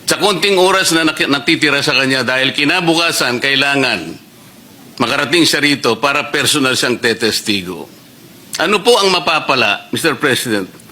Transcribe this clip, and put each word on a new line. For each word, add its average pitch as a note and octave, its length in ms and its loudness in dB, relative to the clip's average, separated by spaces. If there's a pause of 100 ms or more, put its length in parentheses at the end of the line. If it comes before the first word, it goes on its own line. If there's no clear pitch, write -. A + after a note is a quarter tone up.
Sa D#3 160 -2
konting G3 400 2
oras F#3 320 4
na E3 160 2
naki-, D3+ 240 -2
natitira C#3+ 480 0
sa C#3 160 0
kanya C3 320 0
dahil C3 240 0
kinabukasan, D#3+ 880 0
kailangan C3+ 800 0 (800)
makarating C#3 480 2
siya D3 160 0
rito C3 320 0
para C#3 320 -2
personal C3 480 0
siyang B2 240 -2
tetestigo. G2+ 880 -2 (720)
Ano F#3+ 240 0
po A#3 160 4
ang G3 120 2
mapapala, D3 840 0
Mister D3 240 -2
President, A2+ 480 0 (240)